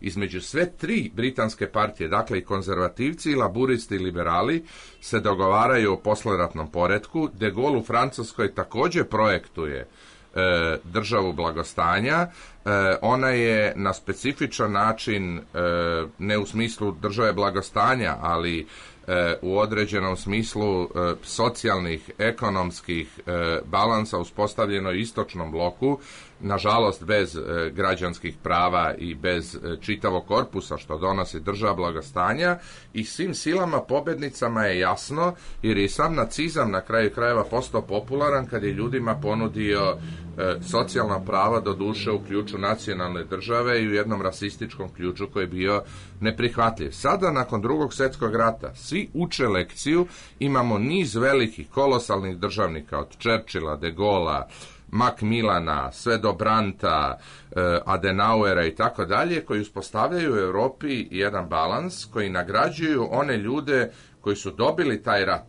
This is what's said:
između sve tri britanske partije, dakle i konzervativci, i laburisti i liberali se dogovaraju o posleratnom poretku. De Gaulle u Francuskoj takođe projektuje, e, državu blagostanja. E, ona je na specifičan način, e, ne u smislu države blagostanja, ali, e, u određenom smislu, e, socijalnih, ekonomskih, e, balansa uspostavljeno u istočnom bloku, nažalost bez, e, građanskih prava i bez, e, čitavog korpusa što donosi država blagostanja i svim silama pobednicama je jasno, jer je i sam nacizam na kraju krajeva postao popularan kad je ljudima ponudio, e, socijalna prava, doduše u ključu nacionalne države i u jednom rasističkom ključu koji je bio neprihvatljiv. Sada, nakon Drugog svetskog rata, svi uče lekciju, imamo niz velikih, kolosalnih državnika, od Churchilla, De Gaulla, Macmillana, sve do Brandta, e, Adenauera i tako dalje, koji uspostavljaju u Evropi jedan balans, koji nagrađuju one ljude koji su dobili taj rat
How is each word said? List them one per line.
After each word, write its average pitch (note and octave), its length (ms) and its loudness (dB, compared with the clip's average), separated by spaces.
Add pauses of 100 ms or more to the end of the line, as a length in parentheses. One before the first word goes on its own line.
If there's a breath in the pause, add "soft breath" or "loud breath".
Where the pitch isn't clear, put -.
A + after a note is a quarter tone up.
između F#2 400 -4
sve F3 360 -2
tri D#3+ 360 -2
britanske A2+ 540 -2
partije, G#2 420 -2
dakle G#2 280 0
i F2+ 60 -2
konzervativci, G2 880 -2
i C#3+ 40 2
laburisti A#2 600 0
i F#2+ 40 0
liberali F#2 640 2 (380 loud breath)
se - 180 0
dogovaraju G#2 760 4
o F2+ 40 0
posleratnom F2 760 0
poretku. G2+ 640 0
De G2+ 180 0
Gaulle B2+ 260 2
u G#2+ 60 0
Francuskoj A#2 680 -2
takođe D3 500 0
projektuje, F2 840 0 (480 loud breath)
e, E2+ 480 4
državu G2 500 0
blagostanja. E2+ 840 0
E, F3 120 0 (720 loud breath)
ona B2+ 280 2
je A2+ 460 4
na G2 180 0
specifičan A#2+ 800 -2
način, G2+ 680 0
e, E2 40 -8 (800)
ne G#2 180 0
u G2+ 80 0
smislu G#2+ 460 -2
države G2+ 420 0
blagostanja, G2+ 880 2
ali, E2+ 460 0 (400 loud breath)
e, F2 340 2
u F#2 160 0
određenom G#2 600 0
smislu, G#2 680 0
e, E2+ 40 -4 (360)
socijalnih, F#2+ 920 -2
ekonomskih, F#2 1080 -2
e, E2+ 400 0
balansa G#2+ 520 0
uspostavljeno G2+ 720 -2
u F2+ 40 -2
istočnom G2 580 -4
bloku, F2 480 0 (400 loud breath)
nažalost G2+ 640 2
bez, G2 320 2
e, E2 380 -2
građanskih F2 720 -2
prava F2 540 2
i E2 180 -8
bez, E2 400 -2
e, - 40 -12 (220)
čitavog G2+ 440 -2
korpusa G2 520 -2
što D2+ 200 -8
donosi F#2 420 -2
država G2 340 -2
blagostanja F2+ 840 0 (360 loud breath)
i A2 100 -4
svim D#3 300 -4
silama D#3+ 480 0
pobednicama C3+ 840 -2
je F#2 160 2
jasno, D3 560 0 (260 loud breath)
jer G#2+ 160 2
je G2+ 80 4
i G2 40 0
sam D#3+ 260 0
nacizam C#3+ 560 0
na F#2 100 0
kraju A2 320 2
krajeva A#2 300 2
postao - 380 -2
popularan C3 640 0
kad A2 180 -2
je G2+ 100 0
ljudima A2+ 420 0
ponudio, G#2 840 0 (400 loud breath)
e, F2+ 240 0
socijalna A2 640 0
prava, G#2 340 2
doduše G2+ 520 -2
u G2+ 120 0
ključu G2+ 340 -4
nacionalne F#2+ 640 -2
države A#2 600 0
i A2 40 2
u G#2 60 2
jednom G#2 280 0
rasističkom G2 720 -4
ključu F2+ 400 -4
koji G2+ 100 0
je F2+ 40 -2
bio F#2 360 0 (360 loud breath)
neprihvatljiv. A2+ 720 0
Sada, F3+ 400 2
nakon B2 300 0
Drugog C#3 320 0
svetskog B2 420 0
rata, A2+ 400 0
svi - 380 -4
uče D#3 340 0
lekciju, C#3+ 600 2 (320 loud breath)
imamo B2 380 2
niz C3+ 380 0
velikih, A#2 540 2
kolosalnih A2 680 2
državnika, F2 640 -2
od D2 80 -6 (140)
Churchilla, D#2+ 540 -2
De E2 160 -4
Gaulla, E2+ 560 0 (460 loud breath)
Macmillana, G#2 960 0
sve A#2 260 0
do G#2+ 160 2
Brandta, F#2 840 0 (320 loud breath)
e, F2 340 2
Adenauera F#2+ 800 4
i E2 100 0
tako A2 300 0
dalje, D3+ 400 0
koji G#2+ 160 0
uspostavljaju C3 720 -2
u A2 40 4
Evropi A2 760 0
jedan F#2+ 360 0
balans, F#2 580 -2
koji G#2 240 -2
nagrađuju B2 840 0
one C3 260 0
ljude B2+ 540 0 (300 loud breath)
koji G#2 140 0
su F#2+ 160 -8
dobili C3+ 520 0
taj G2+ 220 2
rat F2+ 240 0